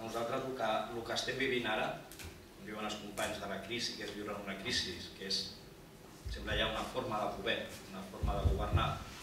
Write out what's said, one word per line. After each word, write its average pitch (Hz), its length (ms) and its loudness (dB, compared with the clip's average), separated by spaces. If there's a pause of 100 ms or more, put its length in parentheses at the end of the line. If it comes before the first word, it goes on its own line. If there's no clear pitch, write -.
nosaltres 117 460 0
el 131 100 -2
que, 113 120 4 (260)
el 113 120 -2
que 113 100 0
estem 127 220 0
vivint 123 300 4
ara, 107 180 4 (300)
com - 500 -10
diuen 107 200 -2
els 107 140 -2
companys 104 400 0
de 98 100 -2
la 95 140 -2
crisi, 117 320 -2
que 107 100 -4
és 101 80 -4
viure 104 200 -4
en 101 80 -4
una 98 160 -4
crisi, 98 360 0 (220)
que 98 140 -6
és, - 100 4 (920)
sembla - 260 0
ja - 140 6
una 135 120 0 (100)
forma 113 300 0
de - 140 0
govern, - 420 0 (120)
una 95 200 -8
forma - 280 2
de 98 140 6
governar 101 340 6 (360)